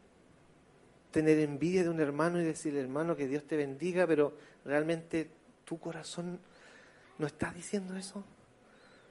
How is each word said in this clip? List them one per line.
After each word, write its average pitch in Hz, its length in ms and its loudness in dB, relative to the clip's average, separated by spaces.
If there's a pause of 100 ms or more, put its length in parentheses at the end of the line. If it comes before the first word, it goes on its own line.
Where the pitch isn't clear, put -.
(1080)
tener 156 280 6
envidia 156 440 2
de 170 80 2
un 165 100 0
hermano 156 400 2
y 170 40 2
decirle, 147 360 -2
"Hermano, 147 360 -2
que 143 120 -2
Dios 147 160 -2
te 160 120 -2
bendiga", 156 500 0
pero 147 280 4 (300)
realmente 160 640 -2 (340)
tu 165 140 -8
corazón 170 640 -10 (760)
no 156 80 -2
está 170 260 -6
diciendo 185 440 -8
eso. 190 280 -12 (880)